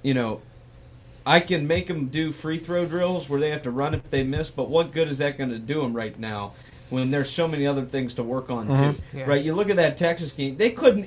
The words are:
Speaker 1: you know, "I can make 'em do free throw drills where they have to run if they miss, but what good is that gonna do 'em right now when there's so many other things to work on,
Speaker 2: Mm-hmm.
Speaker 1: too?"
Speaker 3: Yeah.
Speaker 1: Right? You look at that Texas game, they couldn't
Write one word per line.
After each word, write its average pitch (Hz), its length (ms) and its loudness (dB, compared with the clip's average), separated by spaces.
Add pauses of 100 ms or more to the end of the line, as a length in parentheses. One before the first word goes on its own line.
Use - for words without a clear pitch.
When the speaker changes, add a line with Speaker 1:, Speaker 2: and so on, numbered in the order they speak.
Speaker 1:
you 139 100 2
know, 113 280 0 (840)
"I 160 140 8
can 175 280 0
make 180 220 0
'em 151 200 -4
do 156 240 -2
free 156 260 -6
throw 175 260 -2
drills 175 440 0
where 143 100 0
they 151 120 2
have 151 120 -6
to 123 80 -4
run 139 240 0
if - 160 -8
they 135 120 2
miss, 147 280 -2
but - 180 -4
what 165 220 2
good 156 160 2
is 143 120 -4
that 143 180 0
gonna 127 200 -4
do 139 260 -2
'em 120 100 -2
right 110 260 -6
now 104 320 -6 (400)
when 127 180 0
there's 139 220 0
so 165 160 0
many 147 180 0
other 139 200 0
things 127 300 -4
to 127 80 -4
work 123 280 -4
on, 113 160 -4
Speaker 2:
Mm-hmm. 139 240 4
Speaker 1:
too?" 143 100 -6 (160)
Speaker 3:
Yeah. 135 80 -8
Speaker 1:
Right? 143 180 4
You 156 120 0
look 202 160 2
at 185 60 4
that 156 200 4
Texas 170 340 0
game, 139 260 -4
they - 120 4
couldn't 220 380 4